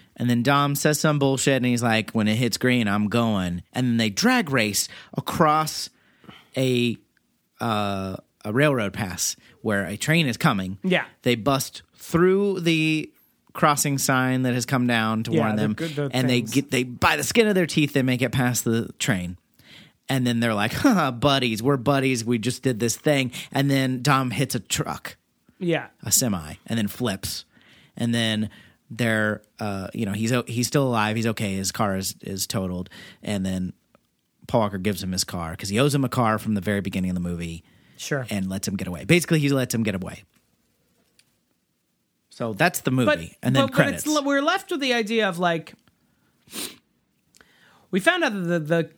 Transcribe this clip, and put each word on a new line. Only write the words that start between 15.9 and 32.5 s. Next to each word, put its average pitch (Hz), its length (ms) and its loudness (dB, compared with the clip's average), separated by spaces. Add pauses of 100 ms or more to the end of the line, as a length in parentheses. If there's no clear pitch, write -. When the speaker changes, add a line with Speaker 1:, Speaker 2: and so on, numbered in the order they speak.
Speaker 2:
the 143 180 -2
Speaker 1:
and 131 160 2
they 123 120 4
Speaker 2:
things. 110 120 -6
Speaker 1:
get, 139 200 0
they, 127 100 2
by 127 340 2
the 143 60 -4
skin 220 240 4
of 208 80 4
their 180 120 4
teeth, 147 260 2
they 139 100 2
make 127 180 2
it 123 120 0
past 123 320 0
the 113 340 0
train. 90 400 -2 (680)
And 131 180 0
then 120 140 2
they're 117 120 2
like, 104 200 0
<laughs> - 100 -4
"Ha, 180 300 4
buddies, 120 500 2
we're 139 140 2
buddies. 131 480 2
We 120 140 2
just 117 260 -4
did 123 160 0
this 117 160 0
thing." 135 340 2 (220)
And 139 180 2
then 131 320 0
Dom 135 300 2
hits 127 240 -2
a 113 40 -2
truck. - 560 -6 (440)
Speaker 2:
Yeah. 160 260 -2 (160)
Speaker 1:
A 110 80 -6
semi, 87 440 0 (120)
and 117 100 -2
then 117 120 0
flips. - 560 -6 (520)
And 117 160 -2
then 110 380 0 (400)
they're, 110 520 0 (180)
uh, 98 320 -6
you 113 140 -4
know, 98 60 -4
he's 110 200 -2
o-, 123 140 0
he's 120 200 -2
still 143 220 0
alive. 107 280 0
He's 113 100 0
okay. 107 300 -2
His 95 160 -4
car 101 260 0
is, 95 240 -6
is 95 240 -6
totaled. 90 420 -4 (340)